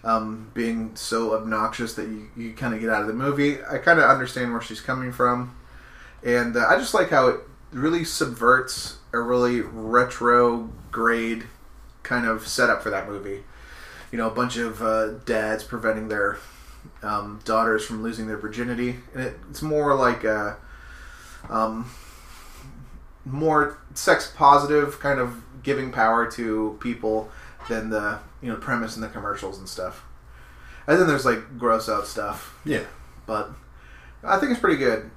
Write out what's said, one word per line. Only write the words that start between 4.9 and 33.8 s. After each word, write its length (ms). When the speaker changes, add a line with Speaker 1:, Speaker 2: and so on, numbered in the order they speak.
Speaker 1:
from. 440
And, 320
uh, 140
I 80
just 160
like 160
how 180
it 120
really 320
subverts 920
a 80
really 420
retrograde 1800
kind 220
of 220
setup 340
for 100
that 180
movie. 340
You 60
know, 100
a 40
bunch 260
of, 240
uh, 260
dads 380
preventing 460
their, 280
um, 420
daughters 400
from 180
losing 240
their 100
virginity. 600
And 100
it, 160
it's 120
more 340
like 300
a, 320
um, 400
more 520
sex 420
positive 640
kind 200
of 240
giving 280
power 400
to 500
people 480
than 200
the, 300
you 80
know, 80
premise 380
and 80
the 40
commercials 520
and 100
stuff. 340
And 120
then 80
there's, 180
like, 340
gross 280
out 200
stuff. 580
Speaker 2:
Yeah. 180
Speaker 1:
But 240